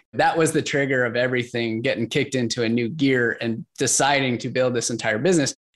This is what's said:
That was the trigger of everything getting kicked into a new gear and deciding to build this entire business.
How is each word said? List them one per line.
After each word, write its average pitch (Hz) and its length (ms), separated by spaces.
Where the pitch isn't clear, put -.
That 151 240
was 160 160
the 156 100
trigger 135 420
of 117 120
everything 120 680
getting 117 260
kicked 139 260
into 120 300
a 110 40
new 117 200
gear 131 520
and 113 240
deciding 135 600
to 131 100
build 127 260
this 117 160
entire 110 280
business. 151 360